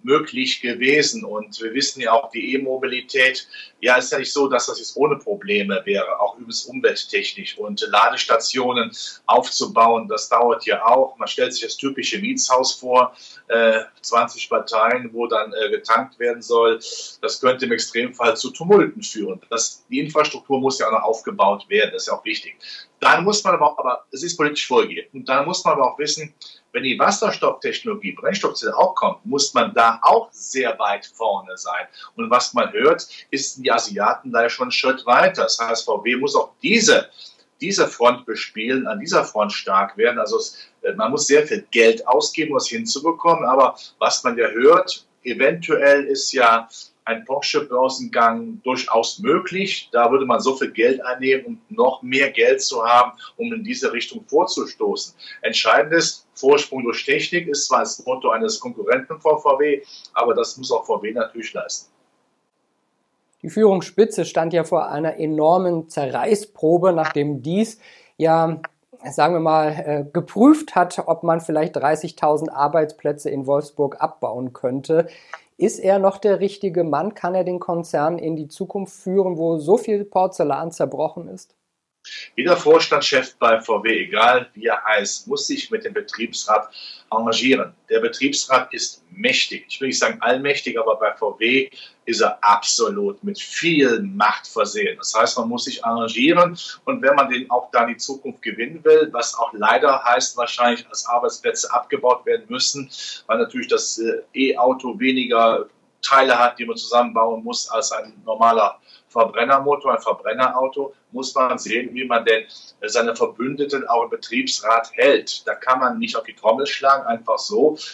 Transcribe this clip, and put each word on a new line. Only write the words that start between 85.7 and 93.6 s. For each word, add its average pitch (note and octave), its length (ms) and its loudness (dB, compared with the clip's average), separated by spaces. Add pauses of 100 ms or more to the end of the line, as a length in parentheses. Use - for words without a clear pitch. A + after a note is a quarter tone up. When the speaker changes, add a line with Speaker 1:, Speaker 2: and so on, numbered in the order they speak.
Speaker 1:
mit - 120 -4
dem G#2+ 80 -8
Betriebsrat G#2+ 760 -4 (420)
arrangieren. A#2+ 640 0 (160)
Der A2+ 80 4
Betriebsrat B2 760 0
ist - 380 -10
mächtig. - 580 -2
Ich - 120 -12
will C3+ 80 -2
nicht A#2+ 100 -2
sagen A2+ 220 -2
allmächtig, C3 580 -2
aber A2 220 0
bei - 140 0
V - 260 -4
W B2+ 280 2 (360)
ist A2 160 -2
er G2+ 240 2
absolut G#2 800 0
mit - 160 -8
viel C#3 600 0